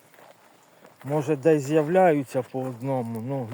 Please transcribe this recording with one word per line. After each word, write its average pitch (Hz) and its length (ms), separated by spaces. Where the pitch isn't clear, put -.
Може, 147 320
десь 151 260
з'являються 151 800
по 131 200
одному, 123 580
ну, 127 340